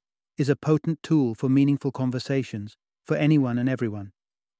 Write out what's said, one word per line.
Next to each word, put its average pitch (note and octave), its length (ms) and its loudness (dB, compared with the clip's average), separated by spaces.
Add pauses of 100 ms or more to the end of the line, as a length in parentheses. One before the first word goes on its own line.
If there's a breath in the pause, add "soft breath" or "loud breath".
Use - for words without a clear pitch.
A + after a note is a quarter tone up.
(360)
is C#3 120 0
a C#3+ 60 2
potent D#3 480 0
tool C3+ 320 2
for C3+ 140 -2
meaningful C#3 420 2
conversations, B2+ 840 -4 (280)
for D#3 120 -2
anyone C#3+ 420 2
and B2 100 0
everyone. G#2 440 -4 (480)